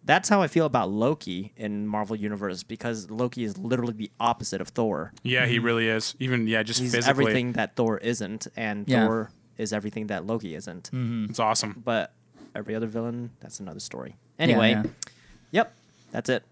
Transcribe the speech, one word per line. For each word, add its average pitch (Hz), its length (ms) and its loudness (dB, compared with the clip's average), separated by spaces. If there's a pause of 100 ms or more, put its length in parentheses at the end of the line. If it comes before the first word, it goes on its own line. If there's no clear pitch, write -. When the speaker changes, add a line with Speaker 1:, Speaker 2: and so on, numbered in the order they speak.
Speaker 1:
that's 175 280 4
how 202 100 8
I 170 60 6
feel 160 200 4
about 123 240 2
Loki 107 640 -2
in 104 300 -6
Marvel 107 300 -4
Universe, 101 460 -6
because 110 480 -6
Loki 120 340 -4
is 101 140 -6
literally 120 340 0
the 107 260 -8
opposite 117 440 0
of - 60 -8
Thor. 98 440 -2 (100)
Speaker 2:
Yeah, 123 240 2
he 120 100 2
Speaker 3:
Mm-hmm. 117 100 2
Speaker 2:
really 113 220 4
is. 110 320 0
Even, 127 260 0
yeah, 110 160 2
just 113 180 0
Speaker 1:
He's 123 140 0
Speaker 2:
physically. 131 300 4
Speaker 1:
everything 120 280 2
that 110 240 -2
Thor 113 220 2
isn't, 113 480 -4 (100)
and 104 320 -4
Speaker 3:
Yeah. 120 180 6
Speaker 1:
Thor 110 240 0 (280)
is 107 160 -2
everything 107 320 -4
that 95 200 -4
Loki 107 280 -4
isn't. 87 380 -12
Speaker 3:
Mm-hmm. 117 380 -2
Speaker 2:
It's 110 100 -6
awesome. 110 440 0
Speaker 1:
But 113 280 0 (420)
every 107 200 -6
other 113 120 -2
villain, 117 440 -6 (100)
that's - 200 -14
another 98 200 -12
story. - 360 -10 (220)
Speaker 3:
Yeah, 156 60 0
Speaker 1:
Anyway, 113 260 6
Speaker 3:
yeah. 107 120 2 (680)
Speaker 1:
yep, 208 240 0 (380)
that's 117 180 -2
it. 123 220 2